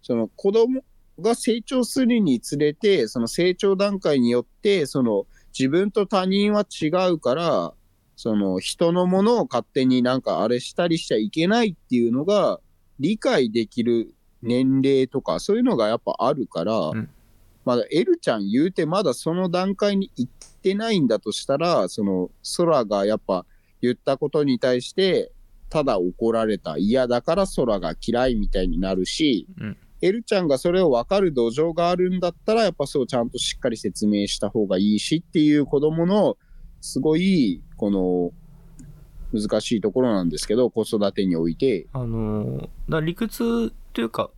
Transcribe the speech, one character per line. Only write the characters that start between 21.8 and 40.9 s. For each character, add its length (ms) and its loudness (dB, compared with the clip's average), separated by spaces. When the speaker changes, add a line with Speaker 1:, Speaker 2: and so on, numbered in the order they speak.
Speaker 1:
そ 160 -6
の 280 -2
ソ 240 -2
ラ 180 2
が 220 0
や 100 2
っ 100 -6
ぱ 200 -2
言 120 0
っ 20 -2
た 220 -2
こ 120 -4
と 140 0
に 160 0
対 220 2
し 120 -14
て、 380 0
た 140 0
だ 160 2
怒 320 0
ら 140 2
れ 120 0
た、 200 -8
嫌 300 2
だ 140 0
か 140 0
ら 100 2
ソ 200 -2
ラ 140 0
が 220 -6
嫌 260 0
い 80 0
み 140 0
た 140 0
い 40 0
に 120 -2
な 140 -2
る 120 0
し、 420 0
Speaker 2:
う 60 -8
ん。 120 -8
Speaker 1:
エ 100 2
ル 120 -4
ち 120 -2
ゃ 60 2
ん 60 0
が 100 2
そ 140 0
れ 100 2
を 80 4
分 180 0
か 140 2
る 120 2
土 140 2
壌 260 -2
が 160 0
あ 60 2
る 140 0
ん 100 -2
だ 100 0
っ 60 -8
た 80 2
ら、 100 2
や 80 2
っ 20 -14
ぱ 140 -4
そ 140 -2
う 60 0
ち 80 -6
ゃ 60 2
ん 80 -2
と 80 -10
し 180 -4
っ 40 -16
か 100 -2
り 80 -4
説 300 -2
明 200 2
し 120 -6
た 100 -2
方 160 0
が 120 0
い 180 4
い 40 0
し 260 -2
っ 60 -20
て 80 2
い 180 4
う 80 2
子 140 0
供 260 0
の 320 2
す 180 -6
ご 180 2
い、 440 2
こ 140 -2
の、 400 0
難 280 0
し 160 -2
い 40 -2
と 100 0
こ 100 0
ろ 120 2
な 100 0
ん 60 0
で 80 -4
す 100 -8
け 80 0
ど、 140 2
子 140 -2
育 280 0